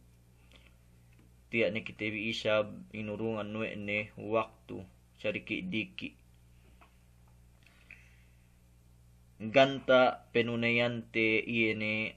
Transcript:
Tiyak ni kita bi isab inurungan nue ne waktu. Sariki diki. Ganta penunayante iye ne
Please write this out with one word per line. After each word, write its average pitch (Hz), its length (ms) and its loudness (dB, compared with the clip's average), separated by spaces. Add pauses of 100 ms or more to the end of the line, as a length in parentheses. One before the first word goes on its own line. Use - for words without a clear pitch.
(1500)
Tiyak 107 240 0
ni 107 80 -6
kita 104 320 -8
bi 107 160 -6
isab 107 400 0 (240)
inurungan 107 560 -6
nue 110 240 -6
ne 104 400 -4
waktu. 107 720 -6 (320)
Sariki 104 480 -6
diki. 95 480 -6 (3250)
Ganta 127 880 4
penunayante 117 1120 2
iye 113 320 0
ne 107 180 -4 (240)